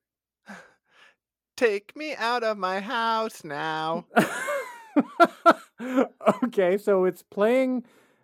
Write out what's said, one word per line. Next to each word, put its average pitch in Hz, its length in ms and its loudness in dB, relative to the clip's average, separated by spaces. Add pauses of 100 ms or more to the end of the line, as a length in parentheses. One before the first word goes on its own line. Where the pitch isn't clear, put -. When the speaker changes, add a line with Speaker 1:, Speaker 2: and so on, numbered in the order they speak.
(460)
Speaker 1:
<laughs> - 1080 -20
Take 208 400 0
me 302 200 -8
out 233 260 -2
of 220 160 -2
my 185 220 -2
house 226 640 -4
now. 156 640 -4 (100)
Speaker 2:
<laughs> - 0 - (800)
<laughs> - 1120 2 (360)
Okay, 196 340 2
so 190 260 2
it's 180 200 -2
playing 247 600 0 (400)